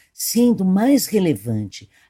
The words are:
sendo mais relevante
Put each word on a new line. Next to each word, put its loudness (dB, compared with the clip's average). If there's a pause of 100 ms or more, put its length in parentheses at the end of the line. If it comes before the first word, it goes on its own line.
(120)
sendo 0
mais 2
relevante -4 (200)